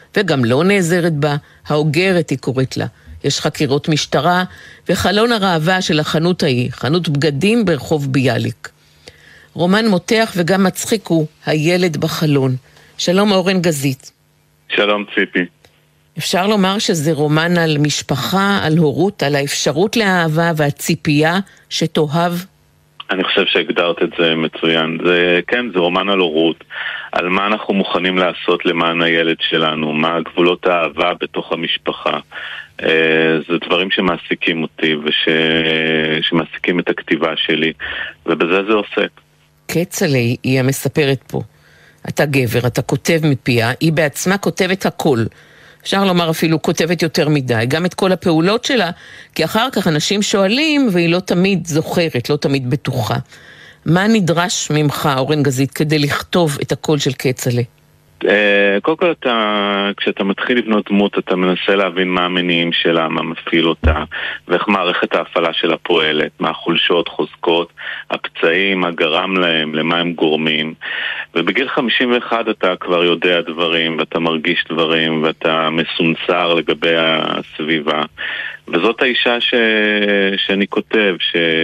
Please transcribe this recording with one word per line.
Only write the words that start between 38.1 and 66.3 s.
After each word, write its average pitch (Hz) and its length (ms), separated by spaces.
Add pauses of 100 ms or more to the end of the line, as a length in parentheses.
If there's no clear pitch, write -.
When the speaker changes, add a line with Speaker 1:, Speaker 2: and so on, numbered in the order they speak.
Speaker 2:
ובזה 87 420
זה 110 40
עוסק. 101 380 (580)
Speaker 1:
כצל'ה 160 500 (240)
היא 131 180
המספרת 135 680
פה. - 120 (680)
אתה - 180
גבר, 120 400
אתה 123 160
כותב 165 420
מפיה, 123 460 (100)
היא 160 120
בעצמה 165 460
כותבת 190 480
הכל. 156 320 (680)
אפשר 196 180
לומר 175 260
אפילו 160 320
כותבת 170 400
יותר 160 260
מדי, 123 400
גם 160 180
את 175 80
כל 190 180
הפעולות 180 520
שלה, 208 260 (440)
כי - 100
אחר 220 280
כך 196 160
אנשים 175 340
שואלים 262 720
והיא 175 160
לא 170 120
תמיד 185 460
זוכרת, 156 640
לא 147 60
תמיד 139 340
בטוחה. 127 440 (720)
מה 180 200
נדרש 185 640
ממך, 151 460
אורן 135 260
גזית, 135 280
כדי 156 280
לכתוב 147 640
את - 100
הקול 151 260
של 139 200
כצל'ה? 123 440 (640)
Speaker 2:
אה, 101 580
קודם 156 140
כל, 175 140
אתה, 104 840
כשאתה - 280
מתחיל 98 340
לבנות 107 300
דמות, 101 300
אתה 92 180
מנסה 92 380
להבין 92 340
מה 90 160
המניעים 87 480
שלה, 82 360
מה 80 140
מפעיל 82 460
אותה, 78 360 (440)
ואיך - 200
מערכת 90 460
ההפעלה 85 380
שלה 82 240
פועלת, 78 540 (100)